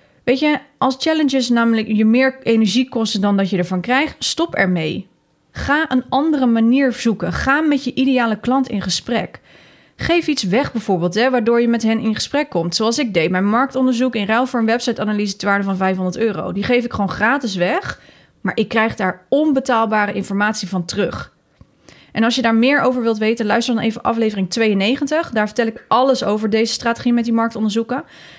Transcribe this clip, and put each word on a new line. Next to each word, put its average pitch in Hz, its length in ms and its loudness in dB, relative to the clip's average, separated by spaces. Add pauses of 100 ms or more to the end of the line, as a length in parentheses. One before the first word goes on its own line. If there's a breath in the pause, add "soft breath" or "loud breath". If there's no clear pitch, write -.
(240 soft breath)
weet 262 140 2
je, 302 200 2 (200)
als 262 200 0
challenges 269 500 0
namelijk 233 400 2
je 214 160 2
meer 262 380 4
energie 226 460 2
kosten 220 320 -2
dan 202 160 2
dat 196 140 0
je 202 60 -2
ervan 180 240 -2
krijgt, 262 380 -2
stop - 360 -4
ermee. 180 540 -2 (420)
Ga 302 400 -2
een 254 180 0
andere 285 380 2
manier 233 460 4
zoeken. 185 400 -2
Ga 269 280 0
met 294 240 0
je 254 100 -4
ideale 247 460 0
klant 254 280 0
in 196 140 -4
gesprek. 190 580 -4 (640 soft breath)
Geef 330 240 2
iets 294 160 -2
weg 208 300 0
bijvoorbeeld, 180 420 -2
hè, 240 160 2
waardoor 233 300 2
je 240 80 2
met 233 140 0
hen 226 160 2
in 214 160 -2
gesprek 294 360 -4
komt. 170 240 -2
Zoals 226 240 0
ik 233 160 -2
deed, 165 160 2
mijn 185 180 0
marktonderzoek 254 640 0
in 208 120 -2
ruil 226 200 0
voor 254 140 -2
een 220 60 0
websiteanalyse 214 720 -2
ter - 120 -4
waarde 202 160 2
van 196 120 -2
vijfhonderd 185 400 -2
euro. 185 360 -2
Die 196 100 -4
geef 240 220 2
ik 240 80 -6
gewoon 196 180 -2
gratis 233 440 0
weg, 190 460 -2 (400 soft breath)
maar - 160 -4
ik 220 120 0
krijg 220 260 0
daar 185 340 -4
onbetaalbare 233 840 2
informatie 202 560 -2
van 180 160 -4
terug. - 480 -4 (800 loud breath)
En 220 120 0
als 233 100 2
je 262 80 -2
daar 226 120 2
meer 262 260 4
over 247 220 0
wilt 226 160 0
weten, 220 280 0
luister 226 280 0
dan 220 100 0
even 226 180 -2
aflevering 214 480 -2
tweeënnegentig. 233 800 0
Daar 214 160 0
vertel 226 200 -2
ik 220 220 -8
alles 254 360 2
over 214 260 0
deze 220 220 0
strategie 233 400 -2
met 240 120 2
die 233 80 -2
marktonderzoeken. 226 640 -2 (400 loud breath)